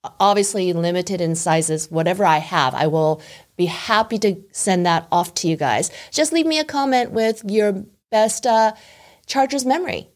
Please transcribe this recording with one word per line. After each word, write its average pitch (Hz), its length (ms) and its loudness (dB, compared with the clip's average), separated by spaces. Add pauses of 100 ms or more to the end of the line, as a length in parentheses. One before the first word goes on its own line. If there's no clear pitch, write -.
(180)
obviously 196 540 2
limited 175 480 -2
in 165 160 0
sizes, 160 540 -2
whatever 175 340 0
I 156 140 4
have, 151 360 0
I 156 140 0
will 156 340 0 (340)
be 180 100 0
happy 220 520 -2
to 196 320 -2
send 180 360 0
that 165 260 0
off 175 220 0
to - 140 -2
you 160 80 0
guys. 127 360 0 (180)
Just 311 220 0
leave 330 140 2
me 311 120 0
a 311 60 0
comment 269 480 0
with 220 340 -2
your 202 380 0 (260)
best, 220 340 0
uh, 220 280 4 (540)
Chargers 269 380 0
memory 285 500 -2